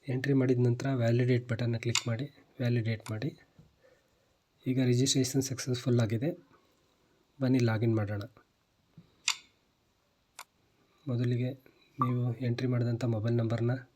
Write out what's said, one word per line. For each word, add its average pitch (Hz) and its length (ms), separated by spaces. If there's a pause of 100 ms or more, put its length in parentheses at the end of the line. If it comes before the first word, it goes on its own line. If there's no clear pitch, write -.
ಎಂಟ್ರಿ 131 280
ಮಾಡಿದ 131 260
ನಂತರ 123 340
ವ್ಯಾಲಿಡೇಟ್ 123 560
ಬಟನ್ನ 117 280
ಕ್ಲಿಕ್ 113 300
ಮಾಡಿ, 117 180 (340)
ವ್ಯಾಲಿಡೇಟ್ 113 520
ಮಾಡಿ. 113 180 (1400)
ಈಗ 131 180
ರಿಜಿಸ್ಟ್ರೇಷನ್ 127 580
ಸಕ್ಸಸ್‌ಫುಲ್ 123 580
ಆಗಿದೆ. 117 300 (1080)
ಬನ್ನಿ 131 200
ಲಾಗಿನ್ 113 360
ಮಾಡೋಣ. 104 280 (2750)
ಮೊದಲಿಗೆ 123 440 (480)
ನೀವು 123 480
ಎಂಟ್ರಿ 120 220
ಮಾಡಿದಂಥ 120 380
ಮೊಬೈಲ್ 117 320
ನಂಬರ್ನ 117 360 (220)